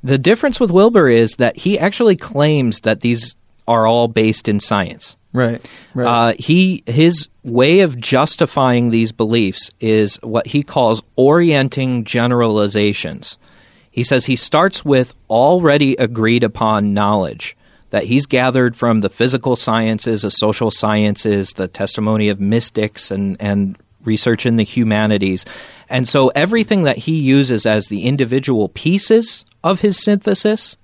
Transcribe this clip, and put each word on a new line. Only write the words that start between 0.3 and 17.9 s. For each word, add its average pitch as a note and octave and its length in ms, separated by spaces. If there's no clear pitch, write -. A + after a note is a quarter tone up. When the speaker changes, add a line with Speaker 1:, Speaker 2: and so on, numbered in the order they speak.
Speaker 1:
with A#3 100
Wilbur F#3+ 400
is A#2 280
that A#2+ 200
he G3 220
actually G3 380
claims C#3+ 640
that A2 180
these A#2 360
are A2+ 200
all A#2 200
based A2+ 400
in G#2 120
science. - 560
Speaker 2:
Right, A#2 320
right. B2 120
Speaker 1:
Uh, A#2 300
he, F3+ 480
his D#3+ 420
way C3+ 360
of D3+ 200
justifying B2+ 920
these A2+ 200
beliefs A2 680
is A2 420
what A2+ 240
he D3 160
calls A#2+ 400
orienting C3+ 880
generalizations. G2+ 760
He A#2+ 120
says B2+ 220
he C3 100
starts E3+ 500
with C3 280
already C#3+ 680
agreed A#2 480
upon G#2+ 500
knowledge, G2+ 640